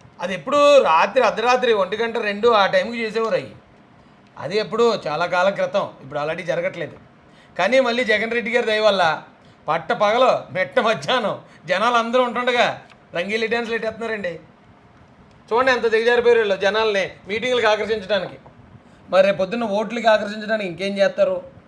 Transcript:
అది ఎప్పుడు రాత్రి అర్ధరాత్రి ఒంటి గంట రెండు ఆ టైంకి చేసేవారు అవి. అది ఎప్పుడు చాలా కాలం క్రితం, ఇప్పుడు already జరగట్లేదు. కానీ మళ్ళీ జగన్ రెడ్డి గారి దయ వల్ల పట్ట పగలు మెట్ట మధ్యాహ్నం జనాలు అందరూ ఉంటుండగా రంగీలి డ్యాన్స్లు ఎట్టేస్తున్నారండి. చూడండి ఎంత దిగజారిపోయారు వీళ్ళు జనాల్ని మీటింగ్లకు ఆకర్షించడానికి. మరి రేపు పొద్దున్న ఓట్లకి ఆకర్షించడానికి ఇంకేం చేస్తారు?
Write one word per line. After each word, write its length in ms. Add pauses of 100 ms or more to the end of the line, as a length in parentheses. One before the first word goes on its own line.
(200)
అది 140
ఎప్పుడు 480
రాత్రి 400
అర్ధరాత్రి 500
ఒంటి 240
గంట 200
రెండు 320 (120)
ఆ 60
టైంకి 360
చేసేవారు 320
అవి. 180 (840)
అది 260
ఎప్పుడు 420
చాలా 280
కాలం 240
క్రితం, 280 (160)
ఇప్పుడు 180
already 220
జరగట్లేదు. 540 (640)
కానీ 220
మళ్ళీ 240
జగన్ 320
రెడ్డి 180
గారి 120
దయ 140
వల్ల 420 (460)
పట్ట 240
పగలు 600
మెట్ట 260
మధ్యాహ్నం 580 (340)
జనాలు 240
అందరూ 280
ఉంటుండగా 600 (320)
రంగీలి 340
డ్యాన్స్లు 260
ఎట్టేస్తున్నారండి. 680 (1120)
చూడండి 200
ఎంత 140
దిగజారిపోయారు 520
వీళ్ళు 180
జనాల్ని 540 (180)
మీటింగ్లకు 380
ఆకర్షించడానికి. 720 (720)
మరి 160
రేపు 120
పొద్దున్న 260
ఓట్లకి 420
ఆకర్షించడానికి 640
ఇంకేం 300
చేస్తారు? 680